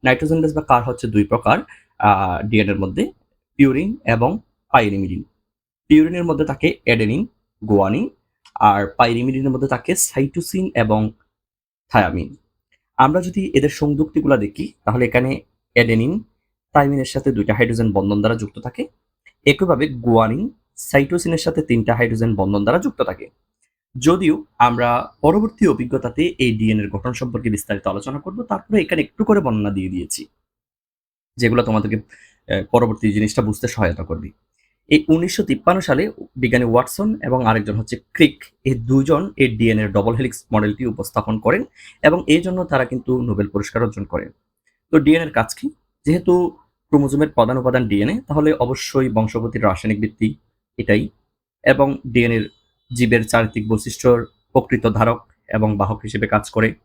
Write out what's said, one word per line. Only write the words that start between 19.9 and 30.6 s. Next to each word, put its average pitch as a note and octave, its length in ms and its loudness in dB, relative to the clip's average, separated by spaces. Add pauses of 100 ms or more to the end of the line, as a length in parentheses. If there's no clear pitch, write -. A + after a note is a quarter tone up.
সাইটোসিনের E3+ 600 -2
সাথে D#3+ 240 -2
তিনটা A#2 340 0
হাইড্রোজেন A#2 400 0
বন্ধন G2 280 -2
দ্বারা B2 160 2
যুক্ত A3 220 -6
থাকে। - 280 -8 (680)
যদিও D#3 440 2 (160)
আমরা A#2+ 520 2 (100)
পরবর্তী G3+ 460 2
অভিজ্ঞতাতে B2+ 720 -2
এই A#2+ 180 0
ডিএনএর G#2+ 320 0
গঠন A#2+ 240 -6
সম্পর্কে A#2 360 -6
বিস্তারিত G2+ 380 -4
আলোচনা A2 320 -6
করব, G3 240 -12
তারপরে G#3 380 -2
এখানে D#3+ 200 -2
একটু - 220 -4
করে G#3 160 2
বর্ণনা G#2+ 300 -2
দিয়ে F#2+ 200 -4
দিয়েছি, - 360 -8 (1120)